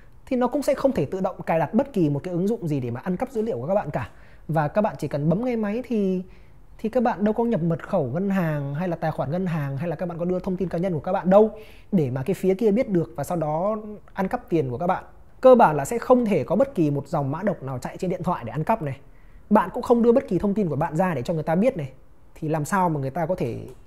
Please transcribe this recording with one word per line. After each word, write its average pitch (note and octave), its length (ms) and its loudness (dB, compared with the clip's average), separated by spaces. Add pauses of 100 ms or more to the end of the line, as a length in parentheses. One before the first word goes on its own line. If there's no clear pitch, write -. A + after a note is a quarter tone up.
(260)
Thì C4 100 -2
nó B3 120 2
cũng C#4 140 -2
sẽ C#4 120 0
không C4+ 180 0
thể F3 140 0
tự F#3 160 -6
động F#3 240 -4
cài E3 140 2
đặt D#3 140 -2
bất C#4 200 2
kỳ E3 160 2
một C#3+ 140 0
cái F#3 100 -6
ứng F3 140 0
dụng G#3 200 -2
gì D3 120 -2
để A#2+ 120 -6
mà A#2+ 80 -8
ăn F3+ 180 -4
cắp - 140 -4
dữ G#3+ 100 -2
liệu A#3 160 -2
của A#2+ 100 -6
các G3 80 2
bạn D3+ 140 0
cả. C#3 200 -6 (380)
Và D3+ 200 0
các G#3 140 0
bạn G3+ 160 0
chỉ D3+ 100 -6
cần D3 220 0
bấm G3+ 160 0
nghe B3 100 -2
máy A3 320 -4
thì, F#3+ 340 0 (560)
thì A3 120 -4
các B3 140 0
bạn G#3 200 0
đâu G#3+ 100 2
có A#3 100 0
nhập A3+ 200 0
mật E3 240 -2
khẩu D#3 260 0
ngân F#3+ 160 -2
hàng D3+ 460 -2
hay F#3 120 -4
là E3+ 80 -2
tài D#3 160 -4
khoản C#3 200 -4
ngân F#3 140 -2
hàng C#3+ 320 -4
hay F3 120 -4
là D#3 60 -4
các F3+ 100 -6
bạn E3+ 120 -8
có F3 80 -4
đưa F3+ 140 0
thông F3+ 180 -4
tin F3+ 120 -2
cá F3 80 -4
nhân F3+ 160 0
của D3 60 -2
các F#3 120 -4
bạn F#3 180 0
đâu G#3+ 220 8 (400)
để D#3 180 4
mà C3 140 -4
cái F#3+ 100 0
phía F#3+ 200 2
kia G#3 180 2
biết B3 180 0
được F3 260 0
và C#3+ 80 -6
sau F3+ 140 -4
đó E3 400 -2 (360)
ăn F#3+ 140 -2
cắp B3 220 -6
tiền D3+ 200 0
của A#2+ 80 -6
các F3 100 -2
bạn. F3+ 160 -2 (380)
Cơ B3+ 140 10
bản F3 220 6
là C#3 80 -2
sẽ A#3 120 -4
không B3 280 4
thể F#3 180 2
có E3 120 -2
bất C4+ 200 0
kỳ D#3 160 4
một C#3 160 -4
dòng C#3+ 240 -2
mã E3 120 -6
độc E3+ 200 -4
nào C3 140 -8
chạy E3 200 -10
trên F#3 120 -4
điện F3+ 140 -4
thoại E3+ 220 -2
để A2+ 60 -8
ăn D3 120 -4
cắp A3 180 0
này. C#3 180 -6 (500)
Bạn G3+ 240 4
cũng A#3+ 100 -4
không A#3+ 180 4
đưa A#3 100 6
bất B3+ 160 4
kỳ F3 120 0
thông G3+ 140 0
tin F#3+ 160 0
của C#3+ 60 -2
bạn D3+ 200 -2
ra F3+ 180 0
để B2 80 -4
cho E3+ 120 -4
người D#3 100 -2
ta D#3+ 120 0
biết A#3 220 2
này. C#3 140 -8 (440)
Thì D#3 140 -6
làm D3+ 160 -2
sao F#3 240 2
mà D3+ 100 -2
người C3+ 100 -4
ta C#3+ 160 -4
có F3+ 100 0
thể A#2+ 220 -4 (300)